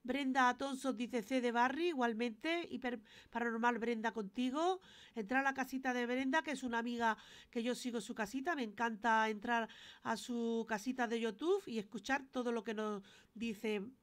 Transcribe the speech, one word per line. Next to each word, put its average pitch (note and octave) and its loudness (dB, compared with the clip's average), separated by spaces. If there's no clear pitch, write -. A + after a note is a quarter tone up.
Brenda C4 4
Thompson C4+ -2
dice, A#3+ -2
"C C4 0
de A#3+ 2
Barry", C4 2
igualmente. A#3+ 0
Hiper A#3+ -4
Paranormal A#3 2
Brenda A3+ 0
contigo. C4 0
Entra A#3 0
a - 0
la C4+ 2
casita C4 -2
de B3 0
Brenda, C4 2
que D#4 -4
es C4 -4
una A#3 0
amiga A#3 2
que A#3 -2
yo A#3+ 2
sigo A#3+ -4
su G#3 -6
casita. C4 -2
Me C4+ 0
encanta A3 2
entrar A3 0
a A3+ 0
su A#3 0
casita A#3 -2
de A#3 0
YouTube D4 0
y A3+ -2
escuchar C4 -4
todo A#3+ 0
lo A#3 -2
que A3+ -4
nos G#3 -4
dice G#3+ -2